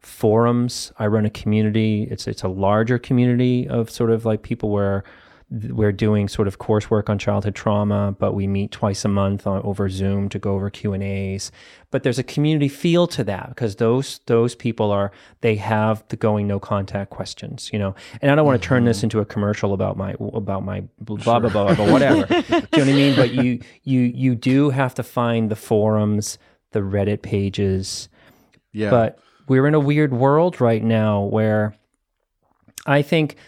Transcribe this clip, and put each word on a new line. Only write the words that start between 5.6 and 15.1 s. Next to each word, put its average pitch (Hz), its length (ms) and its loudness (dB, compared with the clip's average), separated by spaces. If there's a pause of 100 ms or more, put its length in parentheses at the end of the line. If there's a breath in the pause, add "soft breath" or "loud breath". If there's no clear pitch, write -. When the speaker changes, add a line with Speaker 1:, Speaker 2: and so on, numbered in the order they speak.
Speaker 1:
we're 107 200 2
doing 104 340 2
sort 98 220 -2
of 92 100 -8
coursework 107 520 0
on 101 80 0
childhood 101 360 -2
trauma, 104 640 0
but 104 140 0
we 101 140 -2
meet 98 240 -2
twice 101 340 -4
a 104 40 0
month 98 380 0
on, 95 160 -2
over 98 280 -4
Zoom 98 400 -2
to 107 80 -8
go 98 160 -2
over 98 160 -4
Q 101 240 -6
and 98 80 -6
A's. 98 500 -6 (380 loud breath)
But 135 120 -2
there's 127 160 0
a 131 40 -4
community 147 440 0
feel 170 420 2
to 139 160 -6
that 95 260 -8
because 113 260 -6
those, 120 480 0
those 117 300 2
people 113 360 -2
are, 101 220 0 (300 loud breath)